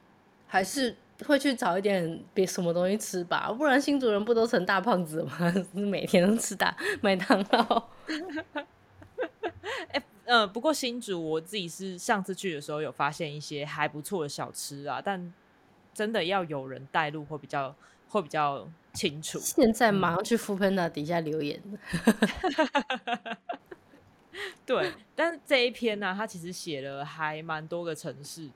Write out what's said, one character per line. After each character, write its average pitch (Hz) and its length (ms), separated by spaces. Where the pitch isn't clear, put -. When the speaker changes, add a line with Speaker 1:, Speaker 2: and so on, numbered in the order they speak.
Speaker 1:
还 - 180
是 233 320
会 285 140
去 277 160
找 185 200
一 196 60
点 180 420
别 190 100
什 180 180
么 170 80
东 175 160
西 202 80
吃 185 280
吧， 170 280
不 262 140
然 277 160
新 285 180
竹 240 120
人 208 120
不 233 80
都 226 140
成 208 180
大 190 160
胖 185 240
子 156 180
了 190 40
吗？ 170 360
<laughs> - 120
每 196 320
天 180 220
都 220 100
吃 - 180
大， 180 220
麦 196 140
当 190 360
劳。 226 320
Speaker 2:
<laughs> 311 560
哎， 277 100
呃， 226 220
不 185 120
过 311 140
新 247 260
竹 185 240
我 160 160
自 165 160
己 175 140
是 185 260
上 185 280
次 190 100
去 180 220
的 143 40
时 143 120
候 151 100
有 139 100
发 147 200
现 151 200
一 151 80
些 143 240
还 151 240
不 147 140
错 170 220
的 143 60
小 127 220
吃 143 340
啊， 131 140
但 180 320
真 214 180
的 208 120
要 185 220
有 143 200
人 135 260
带 156 200
路 156 120
会 147 140
比 - 80
较， 139 300
会 214 120
比 156 80
较 143 400
清 156 280
楚。 - 160
Speaker 1:
现 233 340
在 220 200
马 190 240
上 190 80
去 233 120
Foodpanda 190 540
底 147 160
下 170 140
留 156 200
言。 147 260
Speaker 2:
嗯。 202 120
<laughs> - 20
对， 254 260
但 330 160
是 311 140
这 247 220
一 - 20
篇 220 300
呢， 190 180
它 220 80
其 185 140
实 170 120
写 151 300
了 139 240
还 156 380
蛮 160 240
多 170 160
个 165 100
城 143 300
市 147 320